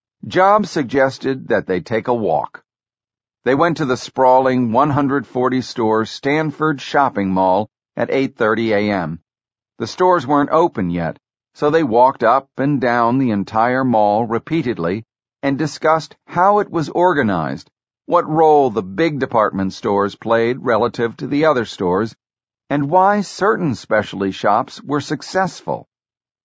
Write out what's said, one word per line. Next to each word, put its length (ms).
Jobs 440
suggested 760
that 180
they 140
take 280
a 60
walk. 480
They 100
went 240
to 80
the 100
sprawling 760
one 180
hundred 360
forty 360
store 420
Stanford 800
shopping 480
mall 400
at 140
eight 260
thirty 380
A 180
M. 280
The 80
stores 400
weren't 240
open 400
yet, 280
so 160
they 140
walked 380
up 340
and 240
down 380
the 120
entire 540
mall 420
repeatedly 800
and 140
discussed 600
how 320
it 120
was 180
organized, 840
what 220
role 420
the 120
big 380
department 520
stores 440
played 440
relative 560
to 120
the 160
other 200
stores, 500
and 220
why 300
certain 540
specialty 580
shops 500
were 180
successful. 840